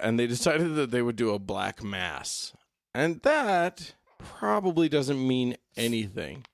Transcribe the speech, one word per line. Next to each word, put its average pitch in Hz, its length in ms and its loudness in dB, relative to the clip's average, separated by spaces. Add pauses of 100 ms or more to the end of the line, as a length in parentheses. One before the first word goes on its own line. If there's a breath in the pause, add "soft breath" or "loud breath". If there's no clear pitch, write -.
and 113 160 2
they 120 80 4
decided 156 480 2
that 143 160 0
they 123 120 2
would 120 120 0
do 113 180 0
a 104 60 0
black 98 440 -4
mass. 92 720 -6 (400)
And 160 300 0
that 208 720 2 (240)
probably 190 680 0
doesn't 139 360 0
mean 127 320 2 (200)
anything. 110 760 -2